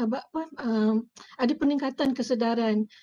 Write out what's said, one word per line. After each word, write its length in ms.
uh, 80
ba-, 240
apa, 100
um, 400
ada 160
peningkatan 640
kesedaran, 720